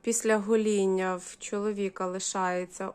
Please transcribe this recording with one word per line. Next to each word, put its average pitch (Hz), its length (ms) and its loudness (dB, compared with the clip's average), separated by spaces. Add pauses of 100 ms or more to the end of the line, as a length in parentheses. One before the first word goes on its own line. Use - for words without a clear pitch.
після 220 360 2
гоління 196 760 2
в - 220 -12
чоловіка 202 680 -4
лишається 185 880 -4